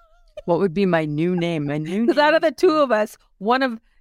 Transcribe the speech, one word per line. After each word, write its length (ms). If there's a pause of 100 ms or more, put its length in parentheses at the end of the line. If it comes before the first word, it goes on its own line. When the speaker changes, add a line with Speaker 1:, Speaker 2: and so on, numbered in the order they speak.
(460)
Speaker 1:
What 120
would 160
be 120
my 180
new 320
name? 300
My 120
new 280
Speaker 2:
'Cause 120
out 160
of 80
Speaker 1:
name 80
Speaker 2:
the 60
two 220
of 120
us, 260 (220)
one 240
of 160 (220)